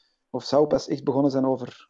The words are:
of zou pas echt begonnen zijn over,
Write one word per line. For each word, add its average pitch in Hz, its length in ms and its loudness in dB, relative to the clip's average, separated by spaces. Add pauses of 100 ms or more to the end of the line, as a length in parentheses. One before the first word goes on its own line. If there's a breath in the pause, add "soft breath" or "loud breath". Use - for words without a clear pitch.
(300)
of 123 140 -6
zou 147 240 4
pas 147 200 0
echt 135 160 -6
begonnen 135 280 2
zijn 131 140 0
over, 127 440 -4